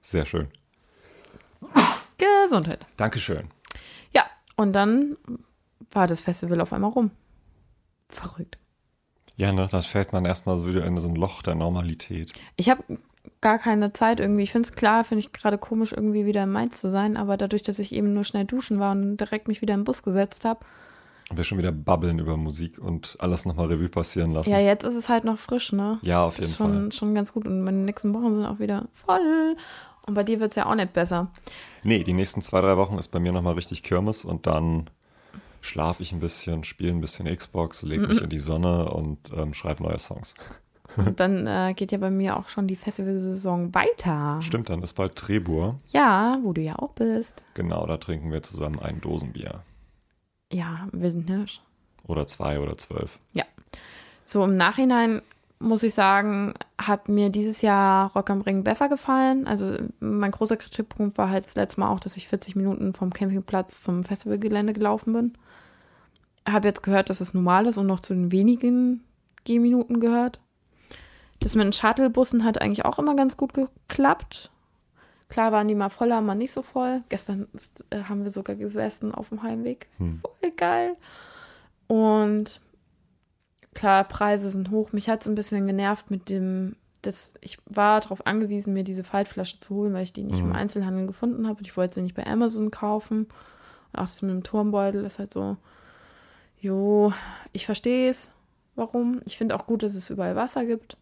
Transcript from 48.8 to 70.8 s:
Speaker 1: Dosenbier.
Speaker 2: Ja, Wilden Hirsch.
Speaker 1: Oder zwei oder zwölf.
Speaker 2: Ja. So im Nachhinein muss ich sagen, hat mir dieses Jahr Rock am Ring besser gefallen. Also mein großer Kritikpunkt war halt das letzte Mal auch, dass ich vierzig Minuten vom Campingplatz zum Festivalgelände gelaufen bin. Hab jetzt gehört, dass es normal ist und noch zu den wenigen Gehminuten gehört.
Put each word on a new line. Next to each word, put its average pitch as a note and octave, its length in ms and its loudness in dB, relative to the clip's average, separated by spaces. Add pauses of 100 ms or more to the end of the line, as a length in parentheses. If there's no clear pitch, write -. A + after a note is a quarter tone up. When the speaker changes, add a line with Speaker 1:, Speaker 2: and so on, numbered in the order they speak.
Speaker 1:
Dosenbier. D#2 580 -6 (880)
Speaker 2:
Ja, E3+ 420 -6
Wilden F3 340 -2
Hirsch. G3+ 340 -6 (460)
Speaker 1:
Oder D2+ 200 -2
zwei D2 320 -4
oder C#2+ 200 -4
zwölf. - 400 -8 (160)
Speaker 2:
Ja. - 100 -2 (800)
So G3+ 200 0
im F#3+ 120 2
Nachhinein A3+ 640 4 (380)
muss A3 240 2
ich A3+ 100 2
sagen, G3+ 600 2 (240)
hat G3+ 320 0
mir G3+ 180 4
dieses G#3 320 -2
Jahr G3 520 4
Rock G3+ 180 0
am G3 100 2
Ring G3 240 0
besser A3 240 2
gefallen. C4+ 580 2
Also G3 300 -2 (240)
mein G#3 300 0
großer A3 260 0
Kritikpunkt - 600 -4
war G3+ 100 2
halt F#3+ 160 0
das - 120 -14
letzte G3+ 240 -2
Mal F#3 100 2
auch, G3 100 -2
dass - 160 -10
ich F#3 120 -14
vierzig G3 280 -4
Minuten F#3+ 380 -2
vom F#3 180 -2
Campingplatz F#3+ 720 -2
zum F3+ 220 -2
Festivalgelände G#3 680 -2
gelaufen G#3+ 400 0
bin. A#3 200 0 (1200)
Hab G#3 140 4
jetzt G3+ 180 0
gehört, G3 280 2
dass F#3+ 100 -2
es F3+ 140 -6
normal F#3 320 6
ist A3+ 100 2
und G3 100 2
noch F#3+ 140 0
zu - 140 -4
den F3+ 180 2
wenigen B3 720 4 (420)
Gehminuten A#3+ 560 4
gehört. A#3+ 400 2 (1000)